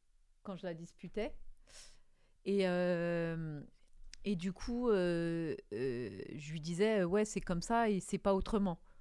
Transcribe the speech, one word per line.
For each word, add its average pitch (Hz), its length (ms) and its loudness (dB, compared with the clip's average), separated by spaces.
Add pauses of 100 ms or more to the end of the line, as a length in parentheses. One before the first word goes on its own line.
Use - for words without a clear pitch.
(420)
quand 190 140 -10
je - 100 -12
la 175 80 -4
disputais. 190 580 -6 (1120)
Et, 196 240 4
euh, 170 920 0 (640)
et 202 120 0
du 180 160 -2
coup, 240 380 -2
euh, 170 640 2 (180)
euh, 117 480 -2 (160)
je 147 160 -10
lui 160 80 -6
disais, 190 400 2
euh, « 180 60 4
Ouais, 202 180 4
c'est 202 160 -4
comme 175 220 -2
ça 233 280 2
et 190 100 2
c'est - 180 -4
pas 196 160 4
autrement. » 196 440 0 (220)